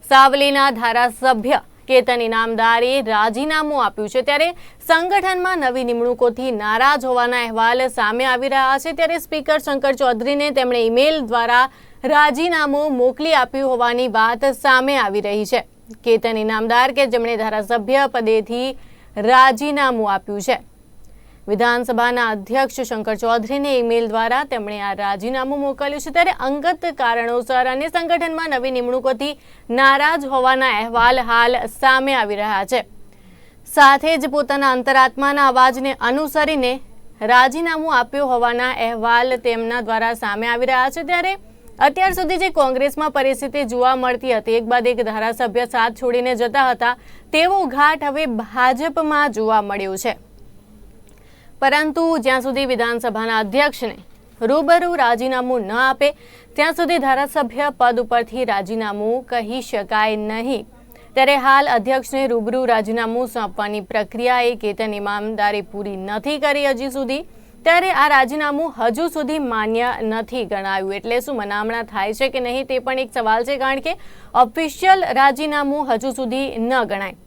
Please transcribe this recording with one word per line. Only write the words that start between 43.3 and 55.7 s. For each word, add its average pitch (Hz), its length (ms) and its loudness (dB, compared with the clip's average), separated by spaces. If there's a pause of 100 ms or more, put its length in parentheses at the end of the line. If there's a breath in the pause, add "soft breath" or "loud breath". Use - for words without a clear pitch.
જોવા 247 300 2
મળતી 254 360 -2
હતી, 226 240 0
એક 233 140 0
બાદ 247 160 2
એક 247 180 0
ધારાસભ્ય 220 600 -2
સાથ 233 340 -2
છોડીને 247 400 0
જતા 240 320 2
હતા, 247 240 0 (340 loud breath)
તેવો 359 360 2
ઘાટ 294 420 2
હવે 302 180 -2 (140)
ભાજપમાં 277 960 0
જોવા 220 260 2
મળ્યો 196 400 -6
છે. 226 100 -2 (1500 soft breath)
પરંતુ 302 440 2 (140)
જ્યાં 262 240 2
સુધી 269 300 -2
વિધાનસભાના 226 720 -2
અધ્યક્ષને 254 520 -2 (440)
રૂબરૂ 320 560 2
રાજીનામું 254 760 0